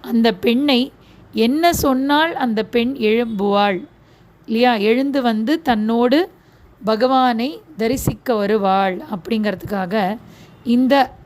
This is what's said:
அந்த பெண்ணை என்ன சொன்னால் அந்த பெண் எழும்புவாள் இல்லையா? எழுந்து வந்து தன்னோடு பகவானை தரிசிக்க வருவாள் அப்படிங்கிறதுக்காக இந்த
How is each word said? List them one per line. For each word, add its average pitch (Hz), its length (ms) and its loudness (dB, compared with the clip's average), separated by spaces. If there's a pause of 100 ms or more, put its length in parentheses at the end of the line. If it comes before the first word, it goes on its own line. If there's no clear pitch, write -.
அந்த 226 320 2
பெண்ணை 262 580 0 (400)
என்ன 285 420 2
சொன்னால் 294 640 0
அந்த 226 300 -2
பெண் 247 340 -2
எழும்புவாள் 202 920 0 (540)
இல்லையா? 240 300 2
எழுந்து 254 460 0
வந்து 233 400 -2
தன்னோடு 240 720 2 (540)
பகவானை 254 760 0 (160)
தரிசிக்க 226 580 -2
வருவாள் 196 680 0 (140)
அப்படிங்கிறதுக்காக 196 1000 -4 (460)
இந்த 254 520 2 (100)